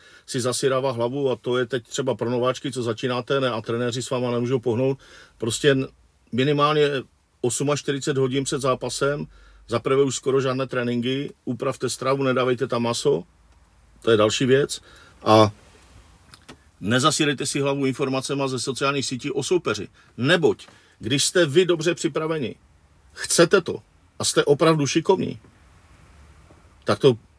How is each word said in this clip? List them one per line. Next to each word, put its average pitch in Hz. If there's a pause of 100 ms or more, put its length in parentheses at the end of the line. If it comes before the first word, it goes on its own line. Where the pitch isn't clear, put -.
(260)
si 127
zasírává 131
hlavu 123
a 117
to 123
je 127
teď 123
třeba 131
pro 117
nováčky, 127
co 123
začínáte, 123
ne, 131
a 113
trenéři 120
s -
váma 123
nemůžou 120
pohnout, 131 (380)
prostě 117
n-, 135 (440)
minimálně 143 (520)
osmačtyřicet 139
hodin 135
před 139
zápasem, 139 (420)
za 117
prvé 135
už 131
skoro 131
žádné 131
tréninky, 123 (140)
upravte 127
stravu, 135
nedávejte 127
tam 120
maso, 143 (840)
to 113
je 113
další 107
věc. 131 (420)
A 110 (1300)
nezasírejte 139
si 147
hlavu 139
informacema 135
ze 131
sociálních 139
sítí 131
o 139
soupeři. 110 (300)
Neboť, 139 (320)
když 131
jste 180
vy 156
dobře 170
připraveni, 156 (580)
chcete 170
to 101 (420)
a 110
jste -
opravdu 147
šikovní, - (1400)
tak 107
to 127 (220)